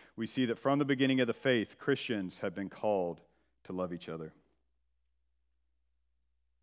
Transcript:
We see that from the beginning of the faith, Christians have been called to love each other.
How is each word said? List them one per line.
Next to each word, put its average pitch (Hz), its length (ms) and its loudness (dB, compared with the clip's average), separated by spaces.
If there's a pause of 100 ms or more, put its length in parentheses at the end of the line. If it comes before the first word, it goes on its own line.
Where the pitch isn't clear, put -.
(160)
We 113 100 -6
see 127 220 0
that 113 100 0
from 139 220 2
the 147 40 4
beginning 135 360 2
of 123 80 4
the 117 80 0
faith, 120 420 2
Christians 107 640 -2
have 95 160 -4
been 95 160 -6
called 90 500 0 (440)
to - 60 -12
love 90 220 -4
each 87 160 -10
other. 80 240 -8 (2250)